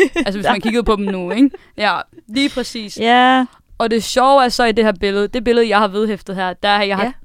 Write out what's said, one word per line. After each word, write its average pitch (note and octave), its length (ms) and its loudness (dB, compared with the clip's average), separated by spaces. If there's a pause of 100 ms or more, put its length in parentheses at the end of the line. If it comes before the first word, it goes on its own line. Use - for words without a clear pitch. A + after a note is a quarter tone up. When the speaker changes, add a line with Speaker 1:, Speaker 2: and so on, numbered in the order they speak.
Speaker 1:
<laughs> D#4 220 -2
Speaker 2:
Altså, G3+ 140 -4
hvis G3 100 -4
man G#3+ 120 0
kiggede A3+ 220 -2
på A3 120 0
dem G3+ 100 -4
nu, F#3 260 -6
ikke? B3+ 180 4 (280)
Ja, G3+ 220 0 (280)
lige C#4 220 -2
præcis. A3+ 480 -10
Speaker 1:
Ja. B3 480 4 (320)
Speaker 2:
Og A3+ 140 -2
det A3+ 120 0
sjove C4+ 420 4
er A#3+ 40 0
så B3 160 0
i A3+ 60 2
det A3 140 2
her G#3 140 2
billede, G3+ 280 -2
det A#3+ 160 -6
billede, A#3 260 2
jeg G3+ 100 2
har G#3+ 80 2
vedhæftet G3+ 480 -4
her, F#3 180 -4
der G3+ 220 0
har G#3 80 0
jeg G3 140 -2
har G3+ 60 -2
Speaker 1:
Ja. B3 80 -2 (140)